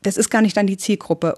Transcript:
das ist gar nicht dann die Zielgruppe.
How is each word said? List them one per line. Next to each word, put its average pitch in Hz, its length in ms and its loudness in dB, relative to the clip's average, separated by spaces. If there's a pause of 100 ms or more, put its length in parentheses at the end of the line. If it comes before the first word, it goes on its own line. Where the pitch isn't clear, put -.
das 196 160 -2
ist 208 140 0
gar 220 100 4
nicht 208 160 2
dann 208 80 4
die 190 120 0
Zielgruppe. 175 600 -2